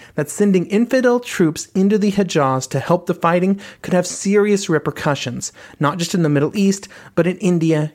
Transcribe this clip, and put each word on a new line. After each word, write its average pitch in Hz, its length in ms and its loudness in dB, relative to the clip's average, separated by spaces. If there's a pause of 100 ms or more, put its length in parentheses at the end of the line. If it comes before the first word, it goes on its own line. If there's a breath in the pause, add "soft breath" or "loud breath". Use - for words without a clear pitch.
(160 loud breath)
that 151 160 -4
sending 190 340 2
infidel 240 540 2
troops - 560 -2
into 202 240 2
the 202 120 0
Hejaz 143 600 0
to 135 80 -2
help 175 260 0
the 180 80 -2
fighting 180 460 0 (240 loud breath)
could - 100 -6
have 180 140 2
serious 202 600 0
repercussions, 143 880 -4 (260 loud breath)
not 156 200 0
just 170 160 -4
in 175 80 2
the 156 40 2
Middle 147 300 0
East, 196 300 0 (260 loud breath)
but 170 140 0
in 180 100 -2
India 160 580 0